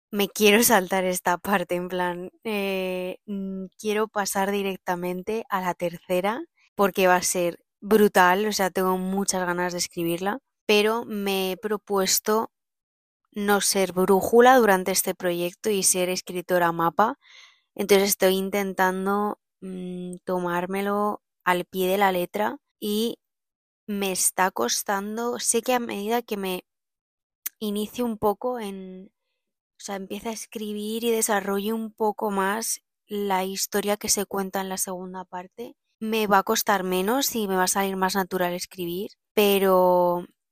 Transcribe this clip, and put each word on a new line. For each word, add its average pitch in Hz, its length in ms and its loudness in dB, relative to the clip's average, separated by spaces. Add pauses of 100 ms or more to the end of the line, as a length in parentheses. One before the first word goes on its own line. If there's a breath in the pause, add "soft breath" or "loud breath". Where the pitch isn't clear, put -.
(120)
me 202 180 0
quiero 208 340 4
saltar 190 420 4
esta 180 320 0
parte, 180 380 -2
en 180 140 -4
plan, 180 420 -4 (120)
eh, 190 840 -4
mm, 190 400 -8 (120)
quiero 214 300 -2
pasar 196 440 -2
directamente 185 960 -4
a 190 120 -2
la 180 120 -2
tercera, 180 720 -4 (320 soft breath)
porque 196 320 4
va 180 100 6
a 180 40 -4
ser 175 380 -2 (220)
brutal, 202 680 6
o 214 40 0
sea, 196 180 0
tengo 185 280 0
muchas 190 480 -2
ganas 175 280 -2
de 175 60 -4
escribirla, 175 600 -4 (260)
pero 220 400 2
me 196 460 -2
he 185 60 -6
propuesto 208 920 -2 (800)
no 202 300 0
ser 185 320 0
brújula 202 640 6
durante 196 340 4
este 185 220 -2
proyecto 175 560 -4
y 196 140 0
ser 180 260 0
escritora 180 640 0
mapa. 170 480 0 (560 loud breath)
Entonces 202 340 4
estoy 190 260 4
intentando, 190 1040 -2 (220)
mm, 180 640 -10
tomármelo 185 1000 -2 (220)
al 180 220 0
pie 185 220 -2
de 185 100 2
la 196 140 4
letra 202 460 -2 (220)
y 214 400 -4 (680)
me 202 260 -4
está 185 400 0
costando, 226 880 -4
sé 226 220 0
que 254 120 -2
a 247 60 2
medida 226 420 -2
que 226 140 -8
me 185 300 -6 (920)
inicio 214 440 -6
un 226 140 -4
poco 233 420 -2
en, 190 540 -14 (640)
o - 20 -20
sea, 202 160 -10
empiece 202 340 -10
a 220 40 -4
escribir 214 720 -8
y 233 60 2
desarrolle 202 600 0
un 226 220 -6
poco 214 360 -2
más 196 520 -2 (240)
la 196 400 -2
historia 202 500 -2
que 214 140 -4
se 196 160 0
cuenta 196 340 -4
en 190 80 -6
la 190 100 -8
segunda 185 460 -8
parte, 185 540 -14 (220)
me 220 280 0
va 196 120 6
a 190 40 4
costar 214 400 0
menos 190 520 0
y 220 120 -2
me 190 80 -2
va 185 80 2
a 185 60 2
salir 196 260 -2
más 185 200 0
natural 180 380 -2
escribir, 180 580 -8 (220)
pero 185 920 4 (260)